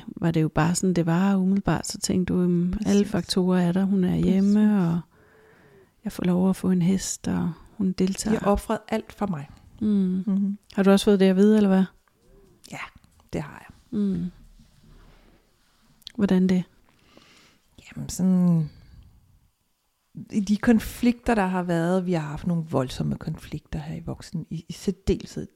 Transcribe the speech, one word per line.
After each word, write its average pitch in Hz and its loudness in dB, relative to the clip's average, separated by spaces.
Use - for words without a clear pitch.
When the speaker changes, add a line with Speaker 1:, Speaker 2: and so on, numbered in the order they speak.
Speaker 1:
var - -2
det 165 2
jo 156 0
bare 156 0
sådan, 185 0
det 170 0
var 185 2
umiddelbart, 185 0
så - -10
tænkte 180 -2
du, 180 0
"Øhm, 175 0
alle 202 4
Speaker 2:
Præcis. 208 -2
Speaker 1:
faktorer 185 0
er 175 2
der, 190 0
hun 190 0
er 180 0
Speaker 2:
Præcis. 165 0
Speaker 1:
hjemme, 202 4
og 170 0
jeg 208 -6
får - -6
lov 180 2
at 190 0
få 185 -2
en 185 2
hest, 185 -2
og 175 -2
hun 190 -2
deltager." 190 -2
Speaker 2:
De - -6
har 196 2
ofret 214 -2
alt 220 -6
for 208 -6
mig. 147 -8
Speaker 1:
Mm. 190 0
Speaker 2:
Mhm. 196 -2
Speaker 1:
Har 202 0
du 196 6
også 196 6
fået 202 4
det 190 6
at 190 4
vide, 208 6
eller 208 4
hvad? 190 4
Speaker 2:
Ja, - -14
det 165 -4
har - -18
jeg. - -12
Speaker 1:
Mm. 180 -2
Hvordan 185 2
det? 180 0
Speaker 2:
Jamen 139 -12
sådan, 175 2
i 220 -2
de 202 0
konflikter, 240 0
der 196 0
har 185 -2
været, 175 0
vi 185 -2
har 165 0
haft 147 -10
nogle 170 -2
voldsomme 135 -4
konflikter - -10
her 156 -10
i 165 -12
voksen, - -12
i, 160 -10
i - -16
særdeleshed, - -6